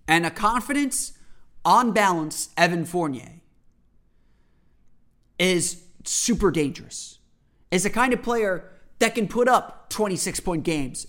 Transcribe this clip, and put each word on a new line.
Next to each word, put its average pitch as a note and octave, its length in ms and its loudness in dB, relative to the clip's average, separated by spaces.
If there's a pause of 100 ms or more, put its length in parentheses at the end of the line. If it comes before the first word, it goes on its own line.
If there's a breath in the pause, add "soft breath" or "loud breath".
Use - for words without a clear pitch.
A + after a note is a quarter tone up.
And E3 180 4
a D#3 60 -2
confidence B3+ 840 -2 (500 soft breath)
on A3 280 6
balance, F3 640 0
Evan E3+ 300 2
Fournier, D#3 560 -6 (2000)
is F3+ 460 0 (220)
super G3 460 0
dangerous. - 680 -6 (520)
Is F#3 120 0
the G#3 60 0
kind B3 240 2
of C4+ 100 -4
player G#3+ 480 -2 (280 soft breath)
that A3+ 160 2
can G#3+ 120 0
put B3 220 2
up - 400 0
twenty-six F#3+ 500 -2
point E3+ 240 -4
games D3 460 -4